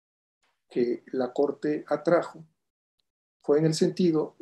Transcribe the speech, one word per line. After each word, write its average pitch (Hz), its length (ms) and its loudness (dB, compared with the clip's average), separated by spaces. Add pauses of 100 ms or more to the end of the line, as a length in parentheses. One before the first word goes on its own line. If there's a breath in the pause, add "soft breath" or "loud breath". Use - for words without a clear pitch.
(680)
que 120 380 -2
la 123 260 -4
Corte 143 540 -2
atrajo 160 580 -2 (960)
fue 147 160 2
en 160 80 2
el 160 80 4
sentido 165 680 0